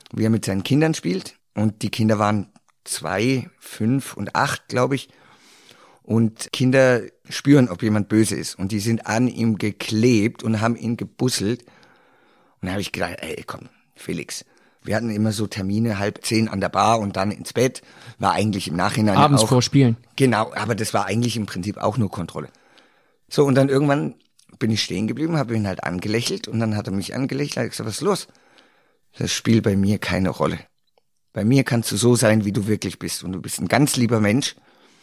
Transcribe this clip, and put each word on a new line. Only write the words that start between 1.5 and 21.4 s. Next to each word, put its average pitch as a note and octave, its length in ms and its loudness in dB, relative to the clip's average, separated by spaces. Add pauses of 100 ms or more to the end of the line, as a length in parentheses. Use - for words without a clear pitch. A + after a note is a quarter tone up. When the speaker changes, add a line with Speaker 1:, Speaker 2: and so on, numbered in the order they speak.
Speaker 1:
Und G#2+ 260 -2
die G#2 80 -4
Kinder G#2+ 300 2
waren G#2 320 0 (320)
zwei, A#2 680 -2 (100)
fünf - 560 -2
und G2+ 200 -8
acht, C#3 340 -2
glaub B2+ 240 0
ich. - 160 -6 (960)
Und A2 480 0
Kinder B2+ 500 4 (280)
spüren, C#3 400 6
ob F2+ 140 -8
jemand G#2+ 260 2
böse G#2+ 260 4
ist. - 200 -8
Und F#2+ 160 -4
die A2 80 -2
sind A2+ 280 -2
an A#2+ 200 2
ihm A2+ 300 0
geklebt A2 840 2
und A2 180 0
haben A2+ 140 0
ihn A2+ 220 -4
gebusselt. A#2 680 -2 (960)
Und F#2 60 -6
da F2 60 -4
hab G#2 60 -4
ich F#2 120 -6
gedacht, F2 280 -6
ey, - 260 -10
komm, - 240 -14 (260)
Felix. - 480 -10 (380)
Wir G2 140 -4
hatten A2+ 160 -4
immer G#2+ 220 0
so G#2 120 -4
Termine, G2+ 540 -2
halb G2+ 260 -6
zehn A2+ 220 2
an G2 140 -6
der F#2 80 -2
Bar G#2+ 300 2
und G2 180 -6
dann G2 140 -2
ins - 220 -12
Bett. B2+ 280 0 (360)
War F#2+ 140 2
eigentlich G2 380 0
im D#2+ 80 -4
Nachhinein G#2 400 2
Speaker 2:
Abends C#3 260 6
Speaker 1:
auch A2 60 2
Speaker 2:
vor B2+ 120 4
Spielen. B2 360 4 (180)
Speaker 1:
Genau, A2+ 400 2
aber A2+ 180 -2
das G#2 200 -4
war G2+ 120 2
eigentlich A2+ 300 0
im G#2+ 100 -4